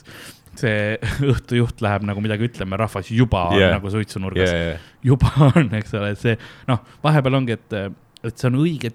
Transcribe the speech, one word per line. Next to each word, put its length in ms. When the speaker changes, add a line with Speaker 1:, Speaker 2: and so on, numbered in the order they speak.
Speaker 1:
see 400
<laughs> 240
õhtujuht 500
läheb 240
nagu 140
midagi 260
ütlema, 300
rahvas 340
juba 400
on 80
Speaker 2:
Jaa. 160
Speaker 1:
nagu 160
suitsunurgas. 580
Speaker 2:
Jaa, 140
jaa. 140
Speaker 1:
Juba 240
<laughs> 160
on, 180
eks 180
ole, 220
see, 220
noh, 100
vahepeal 320
ongi, 160
et, 220
et 160
see 80
on 160
õige 320